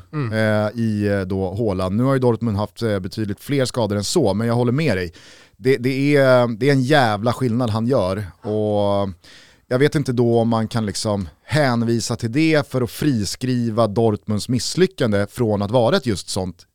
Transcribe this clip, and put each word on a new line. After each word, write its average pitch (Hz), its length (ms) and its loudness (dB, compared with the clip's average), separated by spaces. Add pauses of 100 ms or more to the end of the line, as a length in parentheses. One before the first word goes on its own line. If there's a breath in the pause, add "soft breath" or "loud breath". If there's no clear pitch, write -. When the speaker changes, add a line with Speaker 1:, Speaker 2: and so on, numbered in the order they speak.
(140)
Speaker 1:
Mm. 135 200 -4
Speaker 2:
eh, 107 460 2
i, 107 280 0
eh, 101 200 0
då 95 280 -2
Haaland. 95 400 -2
Nu 117 80 2
har 135 100 2
ju 135 60 0
Dortmund 117 380 0
haft, 104 240 -6
eh, 107 180 0
betydligt 101 400 -6
fler 135 260 -2
skador 107 320 -2
än 104 60 -2
så, 104 300 2
men 110 140 -2
jag 117 80 0
håller 120 160 2
med 131 260 0
dig. 90 160 -6 (440 loud breath)
Det, 131 200 2
det 135 380 0
är, 127 320 6 (120)
det 131 100 2
är 143 40 4
en 135 100 2
jävla 120 500 2
skillnad 123 360 -2
han 110 180 -2
gör, 101 380 0 (160)
och 104 680 0 (580 loud breath)
jag 127 120 0
vet 143 160 2
inte 139 180 -2
då 120 260 2
om 113 100 2
man 113 180 0
kan 113 180 -4
liksom 101 440 -4 (140)
hänvisa 117 720 0
till 113 160 -6
det 151 380 0
för 131 120 -2
att 117 100 -4
friskriva 117 960 0
Dortmunds 107 600 0
misslyckande 123 840 0
från 107 300 0
att 101 100 -2
vara 127 260 2
ett - 80 -6
just 104 240 -4
sånt. 95 340 -6 (120)